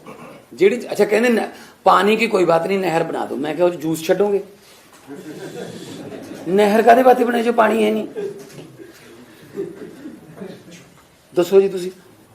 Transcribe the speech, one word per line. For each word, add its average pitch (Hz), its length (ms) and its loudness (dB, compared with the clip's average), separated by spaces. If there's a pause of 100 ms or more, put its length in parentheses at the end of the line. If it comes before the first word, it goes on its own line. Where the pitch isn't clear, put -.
(540)
ਜਿਹੜੀ, 202 380 0
ਅੱਛਾ, 208 120 2
ਕਹਿੰਦੇ 214 240 0
ਨੇ, 226 200 0 (360)
"ਪਾਣੀ 190 320 4
ਕੀ 226 100 0
ਕੋਈ 190 180 2
ਬਾਤ 165 220 2
ਨਹੀਂ, 196 120 0
ਨਹਿਰ 165 240 0
ਬਣਾ 143 240 -6
ਦਿਓ।" 107 100 -8
ਮੈਂ 151 180 -4
ਕਿਹਾ, 175 120 2
"ਉਹ 175 40 4
'ਚ 175 60 -6
ਜੂਸ 160 260 -4
ਛੱਡੋਗੇ? 202 420 0 (2000)
ਨਹਿਰ 208 340 4
ਕਾਹਦੇ 240 200 8
ਵਾਸਤੇ 247 220 6
ਬਣਾਈ 233 180 -2
ਜੋ 233 100 0
ਪਾਣੀ 220 320 2
ਹੈ 214 60 2
ਨਹੀਂ?" 214 180 -4 (3250)
ਦੱਸੋ 175 260 4
ਜੀ 196 80 4
ਤੁਸੀਂ, 185 220 -8 (440)